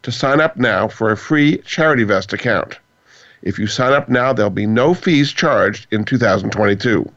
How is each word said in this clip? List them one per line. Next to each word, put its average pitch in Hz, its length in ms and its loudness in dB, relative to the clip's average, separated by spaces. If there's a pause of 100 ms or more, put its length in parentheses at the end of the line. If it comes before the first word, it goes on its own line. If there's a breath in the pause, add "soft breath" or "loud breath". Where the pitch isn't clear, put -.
to 127 80 -8
sign 139 280 0
up 160 180 0
now 110 300 0
for 110 240 -2
a 107 60 0
free 151 420 2
CharityVest 113 720 0
account. - 460 -4 (640 soft breath)
If - 180 -6
you 104 80 -2
sign 127 260 0
up 143 160 0
now, 127 240 2
there'll 104 160 0
be 101 160 -4
no 120 280 2
fees 147 380 0
charged 107 600 0
in 107 120 -2
two 127 140 -2
thousand 98 340 0
twenty-two. 104 640 0